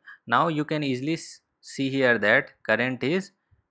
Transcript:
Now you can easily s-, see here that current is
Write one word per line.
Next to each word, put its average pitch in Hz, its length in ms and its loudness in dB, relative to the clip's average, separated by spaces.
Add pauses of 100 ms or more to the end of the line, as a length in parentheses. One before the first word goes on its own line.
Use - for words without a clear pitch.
(260)
Now 127 220 2
you 151 160 -2
can 151 180 -4
easily 139 320 -2
s-, - 280 -10 (200)
see - 280 -6
here 131 300 4
that 113 320 2 (140)
current 120 380 0
is 180 280 -2 (400)